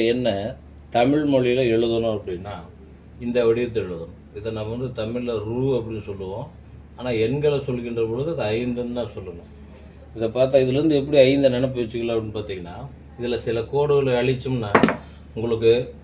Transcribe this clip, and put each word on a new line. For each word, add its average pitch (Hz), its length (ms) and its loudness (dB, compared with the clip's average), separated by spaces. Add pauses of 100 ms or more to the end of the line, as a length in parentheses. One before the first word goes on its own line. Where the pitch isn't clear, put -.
(120)
எண்ணை 123 200 0 (640)
தமிழ் 143 360 4
மொழியில 127 420 4
எழுதணும் 113 420 0
அப்படின்னா 95 380 -8 (720)
இந்த 120 240 2
வடிவத்தில் 113 400 0
எழுதணும். 85 280 -12 (220)
இதை 104 180 -8
நம்ம 107 180 -6
வந்து 127 140 -6 (120)
தமிழ்ல 117 360 -4 (100)
ரூ 117 140 -4 (160)
அப்படின்னு 110 320 -6
சொல்லுவோம். 98 400 -10 (500)
ஆனா 123 140 -4 (140)
எண்களை 143 420 2
சொல்கின்ற 117 420 -2
பொழுது 143 240 -4
அது 120 100 -4 (120)
ஐந்துன்னு 120 440 -4
தான் 110 160 -6
சொல்லணும். 92 360 -14 (640)
இதை 110 140 -2 (100)
பார்த்தா 131 240 6
இதுலேருந்து 143 360 2
எப்படி 143 280 6
ஐந்தை 139 280 4
நினப்பு 123 240 -2
வச்சுக்கலாம் 117 360 -2
அப்படின்னு 107 240 -4
பார்த்தீங்கன்னா, 92 360 -10 (420)
இதுல 120 280 -2
சில 117 120 0 (140)
கோடுகளை 139 480 4
அழிச்சோம்னா 123 540 0 (640)
உங்களுக்கு 113 360 4 (320)